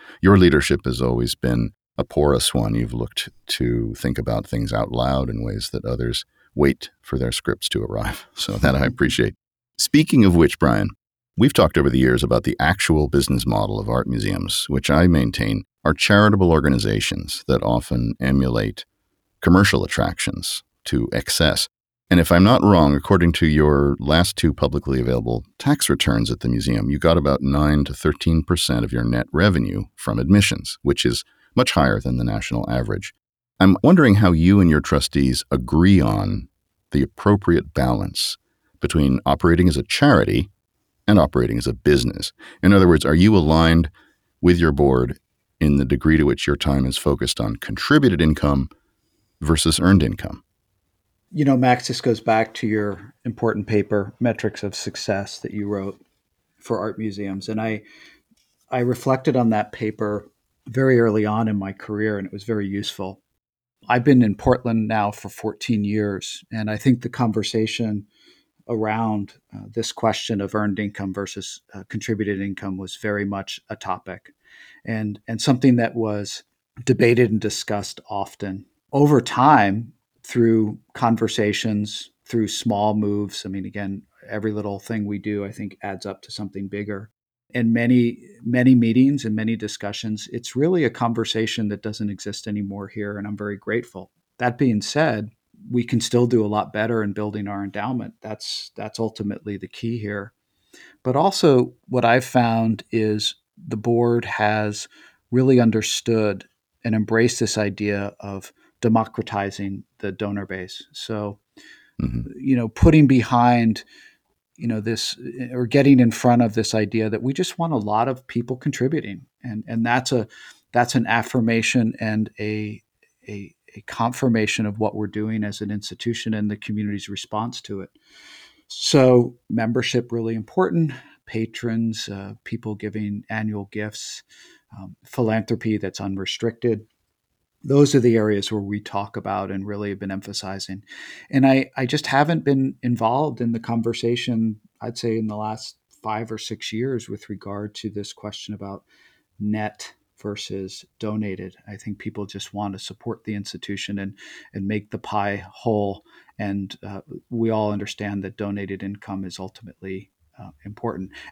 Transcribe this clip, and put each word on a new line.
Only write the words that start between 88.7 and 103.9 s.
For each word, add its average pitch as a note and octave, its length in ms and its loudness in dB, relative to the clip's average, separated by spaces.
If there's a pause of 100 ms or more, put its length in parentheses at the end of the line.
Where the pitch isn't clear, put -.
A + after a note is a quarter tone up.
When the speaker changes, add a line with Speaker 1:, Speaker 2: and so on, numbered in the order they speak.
Speaker 2:
meetings B2 520 4
and G#2+ 100 -2
many A2 200 -2
discussions, G#2 760 -8
it's A#2 240 -10
really D#3+ 280 2
a A#2 60 0
conversation A2+ 800 -2
that G2+ 140 -8
doesn't G#2+ 260 -6
exist G2+ 380 -12
anymore G2+ 420 -8
here, G#2 300 -10
and G2+ 80 -10
I'm G#2 100 -10
very G2+ 220 -8
grateful. G#2 520 -6 (280)
That B2 180 -2
being A#2 240 2
said, A2+ 480 -2 (420)
we A#2+ 140 0
can A#2 160 -2
still B2 260 2
do A#2 160 2
a G#2 60 -2
lot G#2 240 -4
better A2 300 -2
in G2+ 100 -4
building G#2 360 -6
our G2+ 140 -8
endowment. G#2+ 600 -6
That's, - 520 -12
that's G#2+ 240 -12
ultimately G#2 600 -6
the F#2 100 -14
key A#2 300 -8
here. G#2 340 -10 (720)
But B2+ 120 0
also D3 600 4 (140)
what A#2+ 180 0
I've B2 180 4
found A2+ 640 0
is G#2+ 440 -2 (240)
the - 180 -8
board A#2+ 480 2